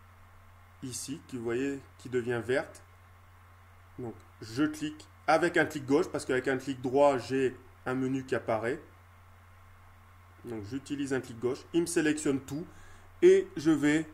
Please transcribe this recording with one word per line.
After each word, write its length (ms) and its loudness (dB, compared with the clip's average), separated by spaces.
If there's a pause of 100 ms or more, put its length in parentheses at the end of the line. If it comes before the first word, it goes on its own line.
(840)
ici, 360 -10 (100)
que 60 -8
vous 80 -8
voyez 380 -2 (160)
qui 100 -18
devient 380 -2
verte. 360 -4 (1200)
Donc 140 -10 (280)
je 220 -4
clique 440 -4 (180)
avec 320 2
un 80 4
clic 200 -8
gauche, 220 2
parce 160 -6
qu'avec 240 0
un 100 2
clic 240 -8
droit, 360 4
j'ai 400 -2 (280)
un 100 -2
menu 280 -2
qui 120 -2
apparaît. 440 -2 (1700)
Donc 180 -10
j'utilise 500 -6
un 60 0
clic 200 -10
gauche, 340 -2
il 80 4
me 60 0
sélectionne 520 2
tout 260 -8 (560)
et 360 8
je 140 2
vais 420 2